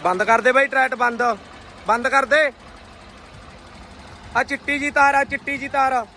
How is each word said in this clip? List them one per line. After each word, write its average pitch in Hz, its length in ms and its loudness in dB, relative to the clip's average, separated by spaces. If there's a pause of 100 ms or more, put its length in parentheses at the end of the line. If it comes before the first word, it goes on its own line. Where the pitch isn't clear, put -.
ਬੰਦ 180 200 0
ਕਰ 226 180 2
ਦੇ 247 100 2
ਬਾਈ 277 160 2
ਟਰੈਕਟ, 262 280 0
ਬੰਦ, 240 260 -2 (640)
ਬੰਦ 233 200 0
ਕਰ 269 180 2
ਦੇ। 285 260 2 (1800)
ਆ 240 80 2
ਚਿੱਟੀ 285 360 -4
ਜੀ 285 120 -4
ਤਾਰ 277 240 4
ਆ, 277 80 2
ਚਿੱਟੀ 277 340 -8
ਜੀ 269 100 -10
ਤਾਰ। 262 380 -2 (120)